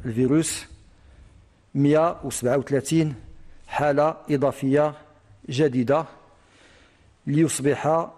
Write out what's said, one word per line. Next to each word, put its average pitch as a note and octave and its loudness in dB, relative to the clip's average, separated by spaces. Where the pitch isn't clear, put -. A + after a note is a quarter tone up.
الفيروس C3 0
مائة D3+ 2
وسبعة B2+ -2
وثلاثين C#3 0
حالة D3 0
إضافية C#3+ 0
جديدة، C3+ 0
ليصبح D3 0